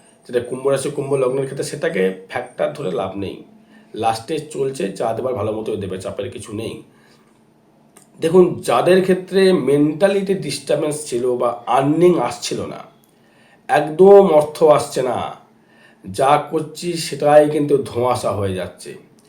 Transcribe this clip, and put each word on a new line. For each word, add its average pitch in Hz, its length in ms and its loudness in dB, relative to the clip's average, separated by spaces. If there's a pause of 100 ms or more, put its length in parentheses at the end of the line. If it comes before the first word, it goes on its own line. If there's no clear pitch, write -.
(260)
যেটা 123 140 -2
কুম্ভ 127 280 -4
রাশি, 139 220 0
কুম্ভ 139 240 -4
লগ্নের 135 300 0
ক্ষেত্রে, 139 200 -6
সেটাকে 143 640 -4
ফ্যাক্টর - 460 -6
ধরে 147 180 -6
লাভ 98 240 -6
নেই। 95 260 -10 (520)
লাস্টে 113 440 -4
চলছে, 143 540 -6
যা 117 200 -4
দেবার 123 220 -4
ভালো 104 180 -4
মতো 110 240 -6
দেবে, 95 240 -8
চাপের 101 300 -10
কিছু 95 220 -16
নেই। 110 300 -10 (1400)
দেখুন, 165 340 4
যাদের 160 480 2
ক্ষেত্রে 185 500 2
মেন্টালিটি 160 840 2
ডিস্টার্বেন্স 147 720 -4
ছিল 123 300 -2
বা 120 300 -2
আর্নিং 151 520 4
আসছিল 117 480 -6
না, - 120 -12 (880)
একদম 175 600 8
অর্থ 151 340 2
আসছে 147 400 4
না, 101 340 -4 (720)
যা 139 420 2
করছি 160 420 -6
সেটাই 147 580 4
কিন্তু 147 280 0
ধোঁয়াশা 120 520 -2
হয়ে 98 240 -4
যাচ্ছে, 87 400 -10 (340)